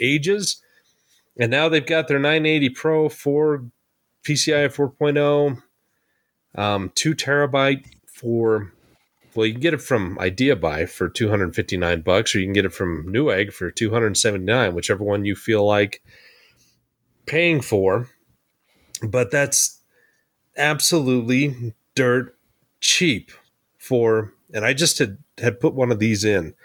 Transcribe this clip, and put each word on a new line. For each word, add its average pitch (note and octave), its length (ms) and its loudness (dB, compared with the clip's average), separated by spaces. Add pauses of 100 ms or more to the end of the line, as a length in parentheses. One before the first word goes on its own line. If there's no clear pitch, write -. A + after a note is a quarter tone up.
ages. D#3 600 -2 (760)
And A#2 140 -2
now D3 180 2
they've D#3+ 160 0
got D#3+ 220 -2
their C#3+ 140 0
nine D#3 260 2
eighty D3+ 220 2
Pro D#3 400 0
four, D3 560 -2 (580)
P D3+ 140 -2
C D#3 180 0
I C#3+ 140 2
four C3+ 220 -2
point D3 280 0
oh, D3 380 2 (960)
um, G2+ 400 -2
two D#3 220 0
terabyte C#3 680 0 (220)
for, A2+ 640 -2 (600)
well, A2 100 0
you A2 100 0
can B2 60 -10
get D#3+ 140 2
it B2 80 -4
from F#2+ 360 -2
IdeaBuy F#2 720 0
for - 200 -4
two A2+ 220 -2
hundred G2+ 260 0
fifty-nine F2 460 -2
bucks, F#2 340 2
or - 20 0
you F#2 80 0
can G2 60 -4
get G2 120 2
it F#2 80 -4
from E2+ 360 -6
Newegg G#2 440 0
for F2 200 -8
two G#2+ 180 -2
hundred A2 260 0
seventy-nine, G#2 560 0
whichever F#2+ 300 -2
one G2+ 220 0
you G2+ 100 -2
feel G#2 320 0
like G#2 380 2 (1200)
paying E3 340 2
for. G2+ 480 0 (920)
But A#2+ 300 -2
that's - 480 0 (760)
absolutely C3 1160 0 (200)
dirt B2+ 420 0 (440)
cheap - 520 0 (440)
for, A2+ 560 2 (220)
and G#2+ 100 -2
I B2+ 80 4
just - 260 0
had, G#2 200 -2 (200)
had A#2 220 -2
put C#3 140 2
one B2+ 160 2
of A2 80 0
these G#2+ 260 2
in. F#2 300 2 (100)